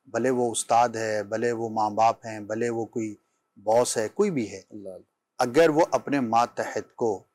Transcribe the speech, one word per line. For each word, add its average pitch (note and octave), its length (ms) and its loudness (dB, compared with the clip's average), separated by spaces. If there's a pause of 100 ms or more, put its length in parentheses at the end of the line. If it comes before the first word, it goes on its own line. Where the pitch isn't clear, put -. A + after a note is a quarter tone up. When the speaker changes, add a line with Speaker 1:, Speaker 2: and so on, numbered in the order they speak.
Speaker 1:
بھلے A#2 240 -2
وہ B2 220 0
استاد A#2+ 380 2
ہے، A2 340 -4
بھلے A2 280 -2
وہ A2+ 180 -4
ماں G#2+ 200 0
باپ A2+ 360 2
ہیں، A2 140 -10
بھلے A2 300 -4
وہ A2+ 160 -4
کوئی G#2+ 300 -8 (400)
باس A2+ 420 2
ہے، A2 120 0
کوئی G3+ 220 0
بھی A#2 200 -4
ہے، F#2+ 180 -14
Speaker 2:
اللہ G2+ 200 -16
اللہ۔ F2+ 240 -20 (240)
Speaker 1:
اگر B2+ 320 4
وہ D3+ 120 4 (100)
اپنے C#3 280 0
ماتحت A2+ 760 -2
کو G#2+ 280 -2 (120)